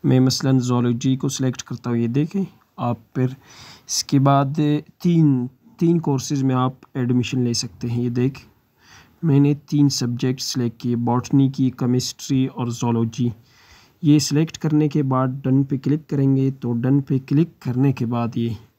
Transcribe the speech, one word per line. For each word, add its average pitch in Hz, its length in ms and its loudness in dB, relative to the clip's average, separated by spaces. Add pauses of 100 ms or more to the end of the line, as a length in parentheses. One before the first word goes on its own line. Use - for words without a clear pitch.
मैं 131 160 4
मसलन 131 400 2
ज़ूलॉजी 123 560 0
को 135 120 -4
सिलेक्ट 131 340 -6
करता 123 280 -10
हूँ, 117 80 -2
ये 117 100 -2
देखें 160 380 -2 (320)
आप। 120 260 -4 (120)
फिर 127 200 -2 (520)
इसके - 300 -2
बाद 143 640 2 (200)
तीन, 147 460 4 (300)
तीन 170 200 2
कोर्सेज 139 440 -2
में 135 120 0
आप 127 260 -2 (160)
एडमिशन 123 480 0
ले 117 100 -2
सकते - 340 -8
हैं। 120 140 -2
ये 123 80 -2
देख, 127 280 -2 (880)
मैंने 143 300 4 (160)
तीन 147 180 4
सब्जेक्ट 131 520 -2
सिलेक्ट 120 400 -4
किए, 120 160 -2
बॉटनी 123 540 2
की, 131 200 0
केमिस्ट्री 127 760 -2
और 123 240 -6
ज़ूलॉजी। 117 640 -2 (680)
ये 147 180 6
सिलेक्ट 151 360 -2
करने 151 320 0
के 143 160 0
बाद 131 400 0
डन 135 200 2
पे 139 140 -4
क्लिक 147 280 -2
करेंगे। 135 440 0
तो 120 220 -6
डन 127 280 2
पे 139 180 -2
क्लिक 147 300 0 (140)
करने 135 300 0
के 127 140 -2
बाद 117 300 -4
ये 117 200 -2 (220)